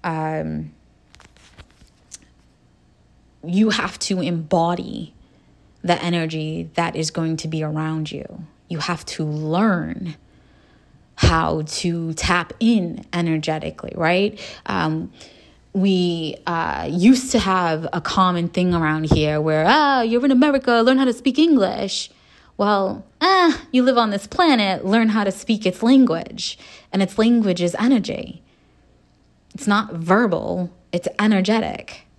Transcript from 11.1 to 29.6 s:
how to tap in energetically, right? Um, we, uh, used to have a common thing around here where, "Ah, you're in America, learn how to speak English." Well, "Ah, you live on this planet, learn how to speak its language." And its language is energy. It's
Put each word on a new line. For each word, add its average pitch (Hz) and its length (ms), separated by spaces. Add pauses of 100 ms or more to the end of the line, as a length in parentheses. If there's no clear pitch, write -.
how 160 500
to 165 480
tap 175 460
in 214 520
energetically, 156 840
right? 185 460 (240)
Um, 165 480 (640)
we, 180 600 (100)
uh, 85 440
used 247 420
to 247 60
have 175 540
a 170 80
common 180 480
thing 180 240
around 156 320
here 151 340
where, 156 280
"Ah, 277 340
you're 233 240
in 285 60
America, 262 520
learn 262 140
how 269 80
to 247 80
speak 254 260
English." 247 720 (460)
Well, 202 480 (160)
"Ah, 349 400 (100)
you 254 120
live 247 160
on 226 100
this 202 180
planet, 220 600
learn 220 240
how 214 140
to 196 60
speak 214 360
its - 160
language." 240 760 (320)
And 196 120
its - 160
language 220 420
is 175 180
energy. - 640 (1120)
It's - 120